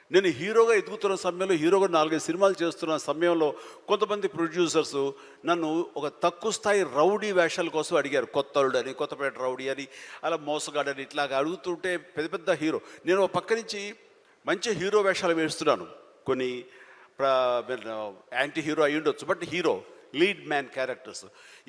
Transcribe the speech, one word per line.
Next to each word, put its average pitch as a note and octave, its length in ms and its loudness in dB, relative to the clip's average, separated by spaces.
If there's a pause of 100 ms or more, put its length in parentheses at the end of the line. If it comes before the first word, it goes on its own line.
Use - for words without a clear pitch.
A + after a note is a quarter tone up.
(120)
నేను F#3+ 140 6
హీరోగా G#3+ 480 4
ఎదుగుతున్న G3 400 0
సమయంలో, F#3 400 0
హీరోగా F3+ 320 4
నాలుగైదు D#3+ 360 2
సినిమాలు F#3+ 400 2
చేస్తున్న D#3+ 340 -2
సమయంలో D#3 580 2 (340)
కొంతమంది G3+ 400 0
ప్రొడ్యూసర్స్ D#3 840 0 (340)
నన్ను E3 500 0
ఒక D3 160 -6 (100)
తక్కువ F3+ 280 0
స్థాయి G3+ 320 0
రౌడీ F#3 500 2
వేషాల E3+ 360 2
కోసం D#3 280 -2
అడిగారు. C#3 300 0
కొత్తల్లుడు C#3 520 2
అని, B2 140 -4
కొత్తపేట C3+ 460 -6
రౌడీ B2+ 300 -4
అని, C3+ 180 -6 (380)
అలా D#3+ 120 0
మోసగాడని, D3 680 -4
ఇట్లాగా C3+ 360 -2
అడుగుతుంటే F3 580 -4
పెద్ద D#3+ 360 -6
పెద్ద F#3 180 -4
హీరో, D3+ 300 0 (260)
నేను F#3 160 4
ఒక F3+ 80 2
పక్క F3 220 -2
నుంచి G#3 420 -4 (520)
మంచి G3+ 260 -2
హీరో G3 280 2
వేషాలు F#3 340 2
వేస్తున్నాను, D3+ 520 0 (400)
కొన్ని B2+ 380 -2 (540)
ప్ర-, A#2+ 960 0 (200)
యాంటీ C#3+ 260 -2
హీరో D3+ 240 0
అయి D3 120 2
ఉండొచ్చు, D3 300 -2
but F3 180 -2
హీరో C3+ 380 0 (320)
లీడ్ D#3 340 0
మ్యాన్ C#3+ 180 -2
క్యారెక్టర్స్ A#2+ 580 -8 (440)